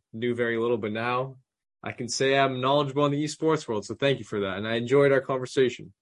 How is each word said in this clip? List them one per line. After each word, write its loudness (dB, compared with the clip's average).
knew -2
very -2
little, 0
but -4
now -4
I -8
can -8
say 2
I'm 2
knowledgeable 2
in 2
the 0
esports 0
world. -4
So -8
thank 2
you -12
for -4
that. -2
And -6
I -2
enjoyed 4
our 4
conversation. -2